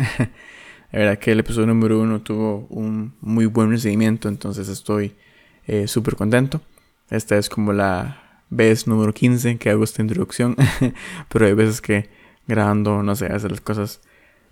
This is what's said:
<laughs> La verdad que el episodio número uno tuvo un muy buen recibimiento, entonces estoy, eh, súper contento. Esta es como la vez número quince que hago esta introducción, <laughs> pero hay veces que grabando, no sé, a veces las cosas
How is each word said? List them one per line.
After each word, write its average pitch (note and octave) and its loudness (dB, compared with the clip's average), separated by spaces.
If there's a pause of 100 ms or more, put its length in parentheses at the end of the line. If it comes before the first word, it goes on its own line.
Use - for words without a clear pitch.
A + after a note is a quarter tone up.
<laughs> - -8
La G#2+ -4
verdad G#2 2
que A2+ 2
el G#2+ 4
episodio A2+ 0
número A2 4
uno A2 0
tuvo G#2+ -4
un A2 -6
muy A2+ 2
buen A2 2
recibimiento, A2 0
entonces G2 -8
estoy, G2+ -4 (520)
eh, G#2 -2
súper - -2
contento. B2+ 0 (500)
Esta G#2+ 0
es G#2 0
como G#2 -2
la G2 -2
vez A2 2
número A2 2
quince A#2+ 0
que A#2 -2
hago G#2+ 2
esta - -4
introducción, A#2+ -2 (380)
<laughs> - -16
pero A2 4
hay G2+ 6
veces A2 2
que G#2 -2 (380)
grabando, G#2 2
no G2+ 0
sé, G2+ -4
a - -4
veces G#2 -4
las G2+ -8
cosas G#2 -6 (500)